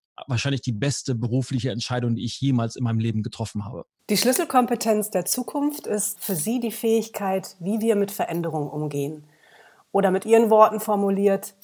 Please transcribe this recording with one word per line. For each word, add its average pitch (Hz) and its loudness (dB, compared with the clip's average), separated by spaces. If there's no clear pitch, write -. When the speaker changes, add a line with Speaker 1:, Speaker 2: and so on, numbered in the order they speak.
Speaker 1:
wahrscheinlich 135 -2
die 123 -4
beste 131 -2
berufliche 123 -2
Entscheidung, 120 -2
die 113 -4
ich - -8
jemals 120 0
in 127 -4
meinem 113 0
Leben 113 0
getroffen 107 -6
habe. - -12
Speaker 2:
Die 208 2
Schlüsselkompetenz 233 2
der 180 0
Zukunft 294 -4
ist - -4
für 190 -2
Sie 220 -2
die 233 -2
Fähigkeit, 208 -2
wie 202 -2
wir 220 2
mit 202 0
Veränderungen 165 -2
umgehen. 147 -4
Oder 190 4
mit 190 0
Ihren 226 6
Worten 214 8
formuliert, 196 0